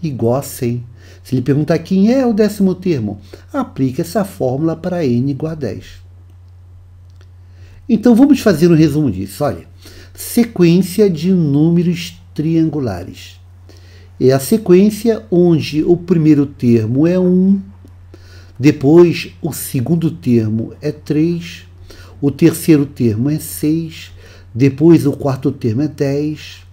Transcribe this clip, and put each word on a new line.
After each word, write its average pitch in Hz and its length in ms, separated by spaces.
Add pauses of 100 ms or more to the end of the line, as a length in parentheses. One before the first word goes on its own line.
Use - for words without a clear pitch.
igual 120 340
a 139 80
cem. 120 420 (380)
Se - 120
ele 131 60
perguntar 147 380
quem 190 340
é 269 120
o 240 80
décimo 202 420
termo, 117 440 (320)
aplique 135 480
essa 170 240
fórmula 156 520
para 175 300
N 123 260
igual 156 200
a 165 40
dez. 117 480 (1900)
Então, 233 260
vamos 277 240
fazer 175 320
um 170 40
resumo 151 340
disso. 92 340
Olha, 92 220 (480)
sequência 190 960
de 170 240
números 170 880 (140)
triangulares. 151 1040 (840)
É 131 100
a 135 80
sequência 214 920
onde 165 540
o 175 140
primeiro 156 480
termo 120 600
é 180 140
um, 185 400 (960)
depois 151 760 (100)
o 156 100
segundo 156 600
termo 113 680
é 151 120
três, 165 720 (580)
o 139 100
terceiro 151 540
termo 120 440
é 156 80
seis, 160 760 (420)
depois 135 520
o 143 60
quarto 131 400
termo 123 300
é 151 60
dez 143 720 (140)